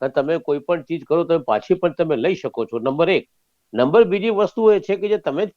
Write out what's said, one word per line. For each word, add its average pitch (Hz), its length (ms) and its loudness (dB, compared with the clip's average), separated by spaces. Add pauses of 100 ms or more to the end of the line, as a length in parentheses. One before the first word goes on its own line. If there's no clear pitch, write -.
અને 135 80 -4
તમે 147 300 -2
કોઈ 147 200 -2
પણ 165 240 -4
ચીજ 165 220 -8
કરો 165 200 0
તમે 165 140 2
પાછી 113 360 0
પણ 175 180 -2
તમે 160 240 -2
લઈ 156 180 0
શકો 117 300 -6
છો, 117 140 -6
નંબર 139 320 0
એક. - 180 0 (460)
નંબર 143 300 6
બીજી 196 260 0
વસ્તુ 214 420 2
એ 196 80 2
છે 196 160 -4
કે 196 120 -6
જે 208 80 0
તમે 165 300 -4
જ - 100 -10